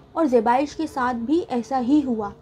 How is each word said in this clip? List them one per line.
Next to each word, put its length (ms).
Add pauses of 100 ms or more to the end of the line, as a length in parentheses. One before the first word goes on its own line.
(120)
और 140
ज़ेबाइश 480
के 140
साथ 280
भी 260
ऐसा 360
ही 220
हुआ। 420